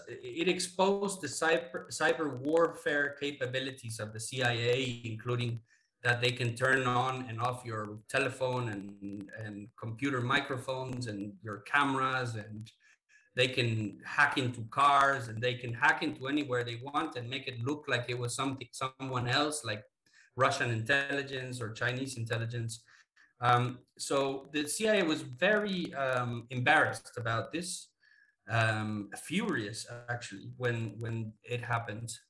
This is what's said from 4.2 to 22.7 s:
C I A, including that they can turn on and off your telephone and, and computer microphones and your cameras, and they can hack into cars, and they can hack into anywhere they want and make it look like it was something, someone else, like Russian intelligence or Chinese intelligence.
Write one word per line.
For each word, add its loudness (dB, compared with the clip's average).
C -2
I 4
A, 2
including -2
that 4
they 4
can 0
turn 4
on 2
and -6
off -2
your -6
telephone 0
and, -8
and -10
computer -2
microphones -2
and -6
your -6
cameras, 2
and -10
they 4
can 0
hack 4
into 0
cars, 6
and -6
they 2
can -6
hack 4
into -2
anywhere 2
they -6
want -2
and -6
make -6
it -6
look -2
like 0
it -2
was -4
something, -4
someone -4
else, 0
like -4
Russian 4
intelligence 0
or -6
Chinese -2
intelligence. -4